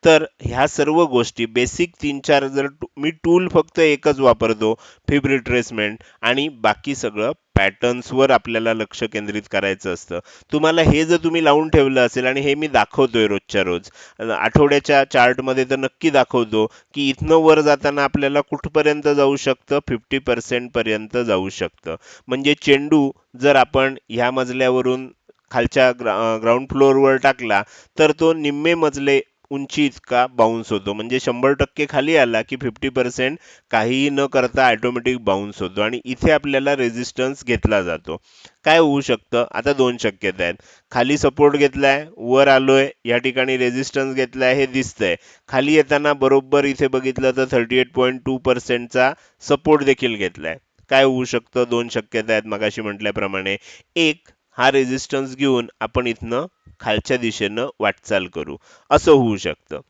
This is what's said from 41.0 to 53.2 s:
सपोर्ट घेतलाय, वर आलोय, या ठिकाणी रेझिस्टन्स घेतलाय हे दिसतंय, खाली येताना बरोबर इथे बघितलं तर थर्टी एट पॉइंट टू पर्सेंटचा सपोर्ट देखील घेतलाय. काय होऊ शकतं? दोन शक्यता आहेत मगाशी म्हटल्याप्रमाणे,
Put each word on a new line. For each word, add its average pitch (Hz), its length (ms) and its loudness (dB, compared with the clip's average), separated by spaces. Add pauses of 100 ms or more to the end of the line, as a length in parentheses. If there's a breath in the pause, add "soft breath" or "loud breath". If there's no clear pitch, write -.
सपोर्ट 147 380 2
घेतलाय, 139 500 0 (100)
वर 131 320 2
आलोय, 135 400 4 (160)
या 120 140 0
ठिकाणी 131 380 -2
रेझिस्टन्स 131 600 -2
घेतलाय 131 380 0
हे 139 120 0
दिसतंय, 123 500 -4 (320 soft breath)
खाली 135 240 0
येताना 147 400 2
बरोबर 135 520 2
इथे 139 240 -2
बघितलं 131 480 -2
तर 131 140 0
थर्टी 120 260 0
एट 127 180 0
पॉइंट 127 320 0
टू 131 120 -2
पर्सेंटचा 123 720 0 (280 soft breath)
सपोर्ट 147 440 2
देखील 127 320 0
घेतलाय. 85 400 -8 (340)
काय 135 140 4
होऊ 127 200 0
शकतं? 123 460 -2
दोन 120 180 -2
शक्यता 113 440 -4
आहेत 107 140 -2
मगाशी 107 360 -4
म्हटल्याप्रमाणे, 101 760 -6 (400 loud breath)